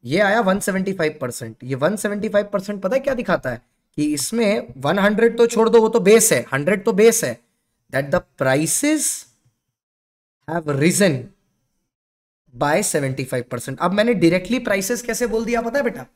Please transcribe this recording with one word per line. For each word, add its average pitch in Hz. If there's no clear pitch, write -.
ये 139
आया 208
वन 190
सेवेंटी 190
फ़ाइव 156
परसेंट। 117
ये 127
वन 151
सेवेंटी 208
फ़ाइव 202
परसेंट 196
पता 190
है 269
क्या 269
दिखाता 196
है? 117
कि 151
इसमें 226
वन 143
हंड्रेड 214
तो 233
छोड़ 226
दो, 226
वो 220
तो 220
बेस 202
है, 123
हंड्रेड 180
तो 226
बेस 220
है, 123
that 139
the 180
prices 160
have 160
risen 180
by 147
seventy 139
five 123
percent। 135
अब 175
मैंने 214
डायरेक्टली 185
प्राइसेस 220
कैसे 233
बोल 226
दिया 233
पता 233
है 277
बेटा? 151